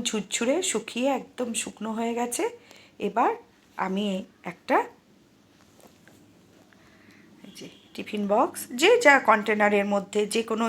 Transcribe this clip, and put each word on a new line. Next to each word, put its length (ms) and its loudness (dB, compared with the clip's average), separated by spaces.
ঝুরঝুরে 480 -2
শুকিয়ে 380 -4
একদম 300 -10
শুকনো 360 -10
হয়ে 160 -4
গেছে। 300 -4
এবার 220 0
আমি 260 -2
একটা 260 -2
এই 120 -20
যে 80 -16
টিফিন 300 -6
বক্স, 280 2
যে 100 6
যা 100 10
কন্টেনারের 680 4
মধ্যে, 260 -2
যে 160 0
কোনো 180 -2